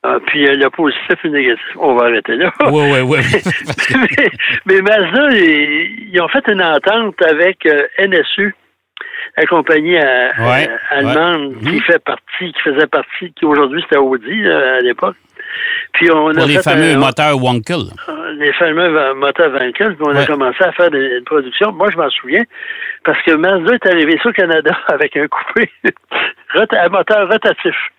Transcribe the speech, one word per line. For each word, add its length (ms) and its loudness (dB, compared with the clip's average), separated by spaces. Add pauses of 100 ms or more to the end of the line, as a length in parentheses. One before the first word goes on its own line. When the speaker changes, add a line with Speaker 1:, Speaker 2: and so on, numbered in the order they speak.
Speaker 1:
Ah, 220 0
puis, 200 0
euh, 80 4
le 160 2
positif 400 -2
et 180 -2
le 20 -2
négatif. 340 -2 (120)
On 180 2
va 120 2
arrêter 300 0
là. 160 -2 (180)
Speaker 2:
Oui, 220 2
oui, 80 2
oui, 180 2
oui. 800 -2
Speaker 1:
<laughs> 100 2 (100)
Mais, 140 2 (360)
mais 160 4
Mazda, 500 2
ils, 800 0
ils 100 2
ont 60 -2
fait 200 -2
une 140 0
entente 600 0
avec, 440 2
euh, 200 2 (120)
N 160 0
S 120 2 (120)
U, 160 -2 (840)
la 100 2
compagnie, 500 2
euh, 320 2 (100)
Speaker 2:
Ouais, 300 2
Speaker 1:
euh, 80 -6 (140)
allemande 680 0
Speaker 2:
ouais. 140 -4
Speaker 1:
qui 60 -2
Speaker 2:
Mhm. 60 0
Speaker 1:
fait 220 2
partie, 480 -8
qui 100 -6
faisait 240 0
partie, 480 -6
qui 100 -4
aujourd'hui 380 2
c'était 160 0
Audi, 460 -2
euh, 340 2
à 20 2
l'époque. 360 -2 (760)
Puis 160 4
on 220 2
Speaker 2:
Pour 100 0
Speaker 1:
a 40 4
Speaker 2:
les 80 2
Speaker 1:
fait 80 2
Speaker 2:
fameux 300 2
Speaker 1:
un, 60 2
Speaker 2:
moteurs 440 2
Wankel. 340 0 (320)
Speaker 1:
euh, 300 -10
les 160 2
fameux 340 2
va-, 260 2
moteurs 380 2
Wankel, 440 -2
puis 100 -4
on 100 2
a 40 4
Speaker 2:
Ouais. 60 2
Speaker 1:
commencé 380 0
à 80 0
faire 180 4
des, 280 -2
une 60 -8
production. 480 -2
Moi, 200 0
je 60 -6
m'en 120 0
souviens, 340 -2 (600)
parce 180 0
que 100 2
Mazda 420 2
est 120 -2
arrivé 320 2
sur 100 -2
le 60 -2
Canada 480 2
<laughs> 60 -4
avec 280 -2
un 120 0
coupé 420 -2 (140)
<laughs> 80 2 (640)
rota-, 260 0
à 80 2
moteur 400 0
rotatif. 460 -2 (240)